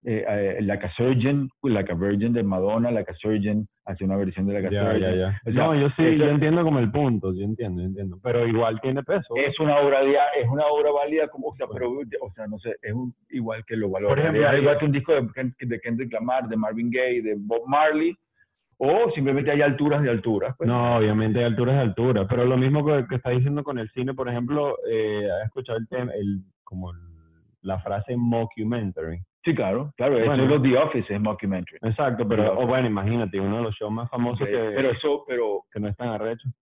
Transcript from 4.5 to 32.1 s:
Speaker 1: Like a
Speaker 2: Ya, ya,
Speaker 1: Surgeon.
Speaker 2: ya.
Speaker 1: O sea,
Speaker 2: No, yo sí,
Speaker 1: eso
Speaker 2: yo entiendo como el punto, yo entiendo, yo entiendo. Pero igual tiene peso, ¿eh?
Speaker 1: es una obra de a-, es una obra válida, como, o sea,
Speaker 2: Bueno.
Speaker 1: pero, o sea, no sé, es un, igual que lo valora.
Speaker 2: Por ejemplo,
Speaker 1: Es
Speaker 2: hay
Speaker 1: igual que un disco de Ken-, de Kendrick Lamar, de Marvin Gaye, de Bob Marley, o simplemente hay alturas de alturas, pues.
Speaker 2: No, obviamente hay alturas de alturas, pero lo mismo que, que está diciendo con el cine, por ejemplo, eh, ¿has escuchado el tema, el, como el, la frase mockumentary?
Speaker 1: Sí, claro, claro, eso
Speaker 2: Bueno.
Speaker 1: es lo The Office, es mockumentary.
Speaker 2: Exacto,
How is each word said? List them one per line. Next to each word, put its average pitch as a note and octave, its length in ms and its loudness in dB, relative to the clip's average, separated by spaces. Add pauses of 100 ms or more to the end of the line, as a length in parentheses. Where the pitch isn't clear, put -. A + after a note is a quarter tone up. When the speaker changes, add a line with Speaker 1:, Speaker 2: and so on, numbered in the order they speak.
Speaker 1:
Like F#2+ 160 -2
a - 20 0
Speaker 2:
Ya, G2+ 120 0
ya, G#2+ 100 0
Speaker 1:
Surgeon. F#2 260 2
Speaker 2:
ya. G2 280 -2
Speaker 1:
O A2 60 -2
sea, C#3 120 2
Speaker 2:
No, D#3+ 100 2
yo C#3+ 220 4
sí, D#3+ 80 2
Speaker 1:
eso E3 80 6 (120)
Speaker 2:
yo D3 60 4
entiendo D3+ 320 4
como D3+ 160 4
el A#2 120 2
punto, A#2+ 440 0
yo F#2+ 100 -6
entiendo, G#2 360 -4
yo F2+ 80 -4
entiendo. F#2+ 340 -8
Pero A#2+ 240 0
igual A2+ 360 0
tiene C3 200 -2
peso, C#3+ 340 -2
¿eh? C3+ 100 2
Speaker 1:
es C#3 120 -4
una D3+ 200 4
obra C#3 240 4
de C#3 160 4
a-, C#3+ 100 4 (100)
es A#2+ 100 0
una D3 180 2
obra D3 260 4
válida, D3 360 0
como, C#3+ 200 -8
o - 80 -10
sea, C3 100 -6
Speaker 2:
Bueno. B2 440 -4
Speaker 1:
pero, C3+ 160 -8
o G#2 60 -12
sea, A2 140 -12
no G#2 120 -10
sé, A2+ 240 -8
es G#2+ 100 -8
un, B2 220 -6 (160)
igual A2+ 360 -6
que A2+ 100 -6
lo G#2+ 140 -2
valora. G2 240 0
Speaker 2:
Por C#3 60 0
ejemplo, D3+ 220 2
Speaker 1:
Es C#3+ 60 6
Speaker 2:
hay C#3 120 4
Speaker 1:
igual C#3+ 180 4
que D3+ 60 0
un D3 80 2
disco C#3 220 0
de C3 200 2
Ken-, C3 240 -4
de A#2+ 220 -6
Kendrick A#2+ 320 -6
Lamar, A#2+ 360 -2
de A2 80 -4
Marvin A2 340 -2
Gaye, B2+ 320 0
de A2 160 -2
Bob A2+ 280 -2
Marley, D#3 480 2 (600)
o E3+ 360 2
simplemente C#3 400 0
hay C#3+ 100 4
alturas D3 400 2
de C3 80 2
alturas, A2+ 480 0
pues. - 100 0
Speaker 2:
No, A#2+ 300 2
obviamente G#2+ 400 2
hay A#2+ 80 2
alturas A#2+ 300 2
de C#3 40 4
alturas, A2 480 2
pero A#2+ 160 2
lo B2+ 140 4
mismo C#3 260 2
que, C#3+ 240 2
que C3+ 80 -4
está B2 140 -4
diciendo C#3 340 0
con C#3 140 -6
el A2 140 -6
cine, B2+ 200 -4
por C3 160 -4
ejemplo, C3 480 -2 (100)
eh, G#2+ 400 -2 (140)
¿has A2 60 -6
escuchado A#2+ 320 -6
el A2+ 100 -6
tema, B2 240 -6
el, G2+ 280 -4 (220)
como F#2 280 -10
el, F2 80 -14 (640)
la F#2+ 180 -4
frase G#2 360 -6
mockumentary? A2 1040 -4 (240)
Speaker 1:
Sí, E3 100 2
claro, B2 420 -2
claro, C3 200 2
eso A2+ 100 2
Speaker 2:
Bueno. C3 180 2
Speaker 1:
es C3 40 4
lo C#3+ 140 4
The B2+ 160 4
Office, C3 360 0
es G#2 60 -2
mockumentary. G2 640 -4
Speaker 2:
Exacto, A2+ 440 -2